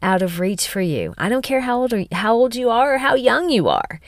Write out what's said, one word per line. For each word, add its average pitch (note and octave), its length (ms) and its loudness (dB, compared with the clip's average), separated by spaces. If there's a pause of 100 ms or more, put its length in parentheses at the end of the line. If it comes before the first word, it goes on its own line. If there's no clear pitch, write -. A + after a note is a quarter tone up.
out F#3+ 200 2
of F3 180 -4
reach F#3 280 -2
for G3 120 -4
you. C3 380 -2
I F#3 100 -2
don't B3+ 140 0
care C4 200 -2
how B3 160 -2
old B3+ 140 -2
or, G3+ 200 -2
how G#3+ 220 0
old A#3+ 200 2
you B3 160 0
are C4 240 2
or C4 40 0
how C4+ 160 2
young C4 360 2
you F#3 180 2
are. - 400 -2